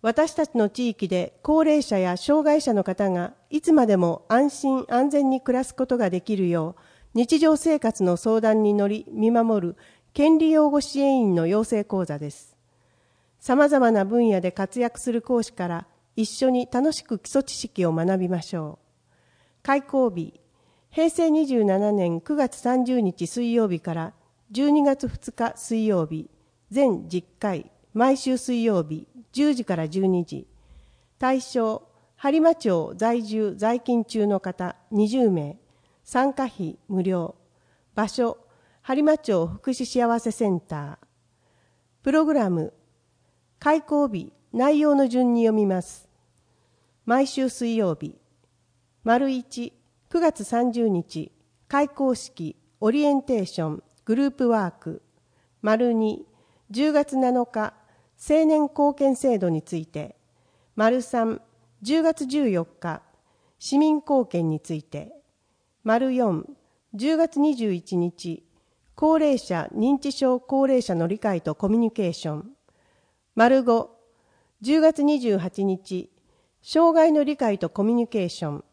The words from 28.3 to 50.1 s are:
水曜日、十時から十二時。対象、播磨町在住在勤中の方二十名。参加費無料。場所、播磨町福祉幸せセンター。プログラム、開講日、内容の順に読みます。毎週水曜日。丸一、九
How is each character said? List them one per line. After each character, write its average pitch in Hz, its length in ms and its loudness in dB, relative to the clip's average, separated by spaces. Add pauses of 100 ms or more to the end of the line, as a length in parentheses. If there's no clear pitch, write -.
水 240 260 -4
曜 202 200 2
日、 156 240 -10 (240)
十 294 220 2
時 240 120 -4
か 185 100 -2
ら 160 140 -4
十 190 160 -2
二 185 180 2
時。 139 240 -12 (720)
対 262 220 0
象、 226 420 -4 (340)
播 285 220 0
磨 330 160 6
町 180 400 -2
在 233 260 0
住 214 360 -4
在 226 240 0
勤 240 240 0
中 214 220 -2
の 202 120 0
方 180 360 -8 (160)
二 214 160 2
十 240 220 2
名。 160 280 -2 (460)
参 262 280 0
加 269 140 -4
費 190 320 -8 (100)
無 190 160 -2
料。 180 320 -4 (600)
場 214 120 -2
所、 233 300 -2 (460)
播 269 200 -2
磨 311 140 4
町 185 300 -2
福 190 240 -8
祉 247 140 -6
幸 233 340 0
せ 226 120 -6
セ 214 160 -4
ン 180 140 -2
タ - 140 -12
ー。 147 220 -12 (1040)
プ 269 80 0
ロ 311 120 4
グ 302 120 2
ラ 220 140 2
ム、 160 220 -2 (840)
開 302 240 0
講 294 260 0
日、 196 240 -8 (220)
内 285 260 2
容 302 140 4
の 277 160 4
順 247 240 2
に 233 100 2
読 220 120 2
み 214 100 2
ま 185 160 0
す。 - 260 -16 (960)
毎 254 220 2
週 262 240 -2
水 233 260 -4
曜 190 200 0
日。 - 200 -14 (880)
丸 247 280 2
一、 247 420 -10 (360)
九 339 100 -2